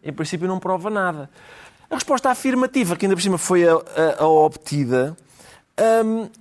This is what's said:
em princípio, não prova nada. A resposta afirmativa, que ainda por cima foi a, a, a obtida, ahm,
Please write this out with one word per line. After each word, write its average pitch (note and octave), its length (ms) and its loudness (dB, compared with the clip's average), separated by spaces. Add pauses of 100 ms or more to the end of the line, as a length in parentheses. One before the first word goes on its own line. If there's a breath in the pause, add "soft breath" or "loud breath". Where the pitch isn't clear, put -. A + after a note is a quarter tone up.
em D3+ 100 -10
princípio, E3 340 -6
não F#3 120 -4
prova F#3 300 -4
nada. F3+ 400 -4 (600 loud breath)
A D#4+ 60 -8
resposta C4 340 -2
afirmativa, B3+ 680 0
que G3 80 -4
ainda G3 100 2
por F3 60 -4
cima F#3+ 160 0
foi F3 280 2
a, E3+ 60 6
a, D#3+ 520 0
a D#3+ 40 4
obtida, D3 880 2 (640 loud breath)
ahm, A3+ 500 2 (140)